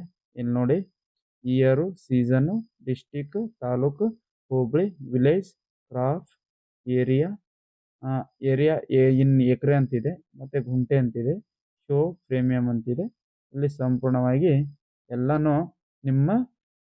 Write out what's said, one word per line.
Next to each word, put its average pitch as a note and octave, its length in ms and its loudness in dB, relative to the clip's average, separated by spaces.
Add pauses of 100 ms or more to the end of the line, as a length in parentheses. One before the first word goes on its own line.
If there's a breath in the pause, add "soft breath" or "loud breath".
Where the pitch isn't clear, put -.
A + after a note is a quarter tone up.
(360)
ಇಲ್ಲಿ A#2+ 180 -4
ನೋಡಿ, B2 380 0 (540)
ಇಯರು, C3 500 0
ಸೀಸನ್ನು, C3 720 0 (160)
ಡಿಸ್ಟ್ರಿಕ್ಟ್, C#3+ 760 -8
ತಾಲೂಕು, C3 460 -2 (420)
ಹೋಬಳಿ, C3+ 480 -2 (140)
ವಿಲೇಜ್, C#3+ 420 0 (380)
ಕ್ರಾಪ್, C3 360 -4 (640)
ಏರಿಯಾ, C3 400 0 (760)
ಆ, C3 200 -4 (180)
ಏರಿಯಾ C3+ 380 2 (120)
ಎ-, C3 320 4
in C3+ 200 4
ಎಕರೆ B2+ 320 2
ಅಂತಿದೆ, C3 500 -2 (140)
ಮತ್ತೆ C#3 200 -6
ಗುಂಟೆ B2+ 380 0
ಅಂತಿದೆ, B2 420 -2 (480)
ಶೋ D3 260 0 (140)
ಪ್ರೀಮಿಯಂ B2+ 420 0
ಅಂತಿದೆ. A#2+ 340 -4 (500)
ಇಲ್ಲಿ C#3+ 160 -2
ಸಂಪೂರ್ಣವಾಗಿ B2+ 840 0 (560)
ಎಲ್ಲನೂ D3+ 680 0 (260)
ನಿಮ್ಮ C3+ 280 2 (560)